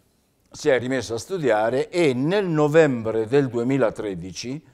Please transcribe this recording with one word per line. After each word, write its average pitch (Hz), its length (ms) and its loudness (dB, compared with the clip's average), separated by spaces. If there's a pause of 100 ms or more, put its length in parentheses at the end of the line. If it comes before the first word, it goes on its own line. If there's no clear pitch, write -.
(540)
si - 140 -2
è 131 100 4
rimesso 117 360 -4
a 117 40 -6
studiare 127 680 0
e 165 260 2
nel 175 320 0
novembre 143 800 2
del 135 220 2
duemilatredici, 117 1300 -2